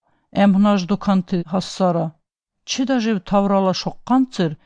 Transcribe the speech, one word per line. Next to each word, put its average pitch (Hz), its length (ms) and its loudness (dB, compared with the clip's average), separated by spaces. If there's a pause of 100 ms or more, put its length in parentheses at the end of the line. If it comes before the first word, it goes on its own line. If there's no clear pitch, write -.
(320)
эм 202 200 4
гьнаж 202 320 4
дуканти 185 580 0
гьассара. 175 640 -2 (600)
Чида 262 340 -2
жив 220 200 0
таврала 196 540 0
шукканцир, 226 760 -2 (160)